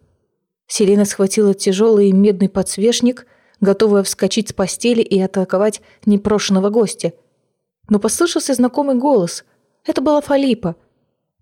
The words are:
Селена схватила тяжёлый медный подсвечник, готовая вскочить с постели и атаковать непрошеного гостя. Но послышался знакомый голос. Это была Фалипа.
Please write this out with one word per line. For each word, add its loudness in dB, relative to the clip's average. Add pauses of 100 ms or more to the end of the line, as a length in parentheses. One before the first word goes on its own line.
(680)
Селена 2
схватила 0
тяжёлый 2
медный 2
подсвечник, -2 (340)
готовая 2
вскочить -4
с -14
постели -2
и 0
атаковать -2 (240)
непрошеного 0
гостя. -2 (760)
Но 2
послышался -2
знакомый 0
голос. 0 (400)
Это -4
была 0
Фалипа. -2 (640)